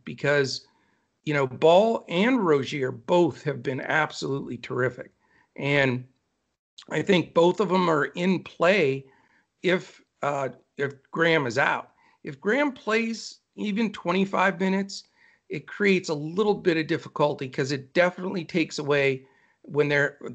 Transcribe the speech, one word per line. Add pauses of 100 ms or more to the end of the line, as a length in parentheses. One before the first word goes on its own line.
because, (580)
you
know,
Ball
and
Rozier
both
have
been
absolutely
terrific. (440)
And (840)
I
think
both
of
them
are
in
play (560)
if, (180)
uh, (260)
if (180)
Graham
is
out. (300)
If
Graham
plays (180)
even
twenty-five
minutes, (440)
it
creates
a
little
bit
of
difficulty
'cause
it
definitely
takes
away (380)
when
they're, (160)